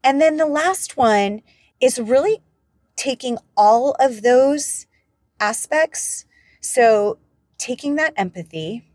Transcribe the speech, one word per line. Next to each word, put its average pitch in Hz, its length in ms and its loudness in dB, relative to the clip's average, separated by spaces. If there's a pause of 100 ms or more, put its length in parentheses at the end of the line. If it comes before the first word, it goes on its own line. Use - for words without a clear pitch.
And 277 200 2
then 311 160 2
the 311 80 0
last 311 500 -2
one 208 460 0 (400)
is 254 180 0
really 277 420 0 (540)
taking 247 420 -6 (200)
all 233 420 4
of 254 220 0
those 269 640 2 (560)
aspects. 302 840 -4 (380)
So 220 560 2 (400)
taking 285 380 -6
that 311 200 -2
empathy 180 800 -8